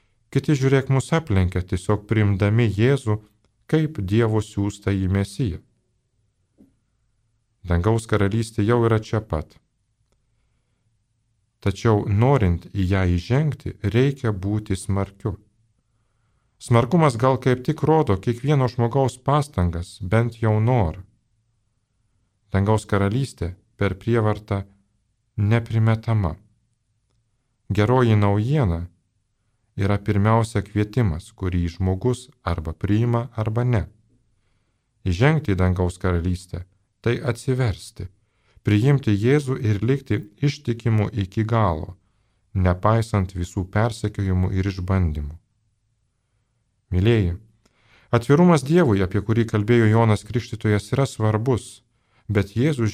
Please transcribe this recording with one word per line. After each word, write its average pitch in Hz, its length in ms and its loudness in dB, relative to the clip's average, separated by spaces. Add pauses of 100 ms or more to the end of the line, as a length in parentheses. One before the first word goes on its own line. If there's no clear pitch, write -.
(340)
kiti, 139 240 0
žiūrėk, 131 320 2
mus 131 240 0
aplenkia, 95 480 0
tiesiog 98 480 -4
priimdami 107 560 2
Jėzų 107 540 0 (500)
kaip 156 320 -2
Dievo 110 400 0
siųstąjį 101 720 -4
Mesiją. 98 460 -4 (2000)
Dangaus 98 480 0
karalystė 104 560 -2
jau 120 160 2
yra 110 160 2
čia 110 220 -4
pat. - 340 -8 (2000)
Tačiau 104 400 2
norint 107 640 2
į 101 220 -2
ją 98 80 2 (100)
įžengti, 117 640 -2 (100)
reikia 123 480 0
būti 101 480 -4
smarkiu. 98 540 -6 (1300)
Smarkumas 120 560 2
gal 127 240 2
kaip 127 240 0
tik - 160 -4
rodo 147 320 2
kiekvieno 127 560 0
žmogaus 120 480 -2
pastangas, 87 840 -2
bent 113 380 -2
jau 107 220 0
norą. 107 420 0 (1500)
Dangaus 101 320 2
karalystė 101 720 -2 (180)
per 98 240 -2
prievartą 107 640 -2 (720)
neprimetama. 110 1000 0 (1300)
Geroji 113 440 4
naujiena 104 720 0 (880)
yra 101 220 0
pirmiausia 107 640 0
kvietimas, 104 720 -2
kurį 87 320 -2
žmogus 95 640 -4 (180)
arba 80 260 -4
priima, 117 640 0
arba 110 320 -2
ne. 113 180 0 (1200)
Įžengti 117 520 2
į - 20 -4
dangaus 92 400 0
karalystę — 87 640 -4 (420)
tai 120 140 0
atsiversti, 123 880 -4 (600)
priimti 113 480 2
Jėzų 127 480 0
ir 104 240 0
likti 135 300 0 (260)
ištikimu 117 720 -2
iki 101 340 -4
galo, 92 460 -2 (600)
nepaisant 95 840 0
visų 90 320 -6
persekiojimų 101 880 -2
ir 92 140 -2
išbandymų. 87 640 -2 (1500)
Mielieji, 92 460 2 (720)
atvirumas 147 560 4
Dievui, 135 400 4
apie 98 160 -2
kurį 113 300 0
kalbėjo 113 400 4
Jonas 110 340 4
Krikštytojas, 110 680 -2
yra 131 120 0
svarbus, 110 800 -2 (440)
bet 101 300 -2
Jėzus 117 360 0